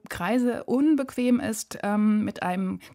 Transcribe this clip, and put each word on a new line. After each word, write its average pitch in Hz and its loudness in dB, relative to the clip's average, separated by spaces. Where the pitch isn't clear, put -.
Kreise 240 -2
unbequem 262 2
ist, - -6
ähm, 208 0
mit 214 2
einem 185 -2